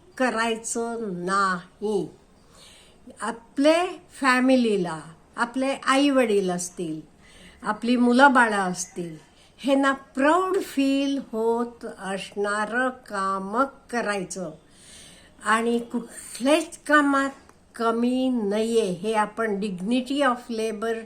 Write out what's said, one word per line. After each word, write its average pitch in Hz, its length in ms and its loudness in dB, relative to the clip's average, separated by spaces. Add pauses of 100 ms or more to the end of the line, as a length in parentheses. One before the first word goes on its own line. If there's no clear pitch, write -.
(180)
करायचं 233 800 -2
नाही. 190 1080 -2 (1120)
आपले 311 840 0 (180)
फॅमिलीला, 247 800 2 (360)
आपले 262 400 -2 (100)
आईवडील 262 640 4
असतील, 170 500 -6 (640)
आपली 233 340 -2
मुलं 247 360 6
बाळं 226 240 4
असतील, 180 600 -6 (420)
ह्यांना 269 340 2
प्राऊड 339 680 0
फील 277 580 0 (140)
होत 233 540 -2 (120)
असणारं 208 920 -4
काम 196 760 -4 (260)
करायचं 202 600 -4 (960)
आणि 226 340 2
कुठल्याच - 1080 -2
कामात 277 440 4 (440)
कमी 240 540 0
नाहीये, 220 560 0
हे 185 280 -2
आपण 214 480 -2
dignity 233 600 -2
of 240 340 -2
labor 220 380 -4 (120)